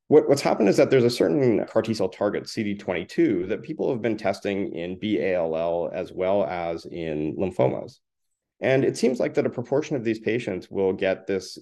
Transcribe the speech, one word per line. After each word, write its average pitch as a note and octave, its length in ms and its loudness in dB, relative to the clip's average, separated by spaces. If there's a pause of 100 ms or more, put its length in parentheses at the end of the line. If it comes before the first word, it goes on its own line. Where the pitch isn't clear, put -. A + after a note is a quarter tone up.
what, D3+ 180 8
what's C#3 140 4
happened G3 280 2
is D3+ 80 4
that C#3 120 6
there's C3 160 6
a A#2+ 40 6
certain C3+ 560 2
car - 160 0
T A2+ 120 -2
cell G2 160 -2
target, F2 400 -2
C A2+ 140 -4
D G2+ 120 -2
twenty-two, F#2+ 720 0
that G2+ 160 -4
people D#3 260 -4
have B2 120 -2
been A2 160 0
testing G2 580 -2
in F2+ 240 -6
B G#2+ 200 0
A F#2 160 0
L E2 200 0
L E2+ 380 -2
as F2 180 -6
well F#2+ 340 0
as E2+ 400 -6
in D#2 520 -4
lymphomas. - 640 -2 (600)
And C3 240 2
it - 140 0
seems B3 220 0
like F3 140 -2
that C3+ 120 0
a A#2+ 40 0
proportion C#3 460 -4
of A#2+ 80 -4
these A2 160 0
patients G#2+ 500 -4
will F#2+ 240 0
get F#2+ 320 -2
this F#2+ 360 -4